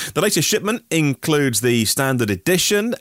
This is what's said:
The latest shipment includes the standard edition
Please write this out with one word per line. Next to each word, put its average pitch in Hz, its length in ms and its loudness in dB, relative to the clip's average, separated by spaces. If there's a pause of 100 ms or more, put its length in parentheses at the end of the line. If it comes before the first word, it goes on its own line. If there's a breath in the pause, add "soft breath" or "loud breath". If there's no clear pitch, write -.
(140)
The 156 80 -2
latest 185 260 2
shipment 214 420 -2
includes 147 720 0
the 120 240 2
standard 127 440 0
edition 190 720 0